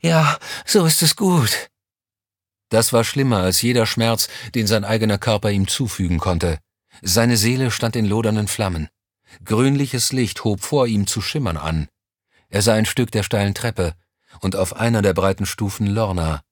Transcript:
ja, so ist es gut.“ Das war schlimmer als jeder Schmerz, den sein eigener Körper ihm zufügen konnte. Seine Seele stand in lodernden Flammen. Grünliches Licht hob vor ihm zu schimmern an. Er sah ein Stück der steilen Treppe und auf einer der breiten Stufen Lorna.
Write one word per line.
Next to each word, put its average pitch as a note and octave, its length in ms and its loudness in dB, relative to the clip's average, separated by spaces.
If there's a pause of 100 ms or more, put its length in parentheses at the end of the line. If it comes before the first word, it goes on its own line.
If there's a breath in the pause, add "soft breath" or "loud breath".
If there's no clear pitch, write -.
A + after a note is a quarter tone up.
ja, D#3+ 380 2 (260 loud breath)
so F#3+ 200 4
ist D#3+ 160 2
es D#3+ 140 2
gut.“ F3 540 2 (1000)
Das A2+ 220 2
war A#2 120 4
schlimmer C3 340 0
als F#2 240 2
jeder A#2+ 240 2
Schmerz, A2+ 420 0 (260 loud breath)
den A2+ 140 0
sein G#2 160 2
eigener G#2+ 340 0
Körper G#2+ 340 0
ihm G2 160 0
zufügen F2+ 520 -2
konnte. F2 400 -2 (420 soft breath)
Seine A#2 360 2
Seele B2 340 0
stand A2+ 240 -4
in A2+ 100 0
lodernden G#2+ 420 0
Flammen. F2 420 -4 (560 loud breath)
Grünliches C3 680 0
Licht B2+ 320 -2
hob G2+ 180 0
vor C3+ 260 0
ihm G#2 200 0
zu - 140 -4
schimmern G2 360 -4
an. D#2 300 -4 (640)
Er G#2 120 0
sah A2 120 4
ein G#2+ 120 4
Stück - 260 -2
der G#2 120 0
steilen G2+ 300 0
Treppe F#2 400 -2 (480 soft breath)
und F#2+ 140 -2
auf F#2+ 200 -2
einer A2+ 260 2
der G2 120 4
breiten F#2+ 320 0
Stufen G2+ 420 -4
Lorna. F#2 540 0 (100)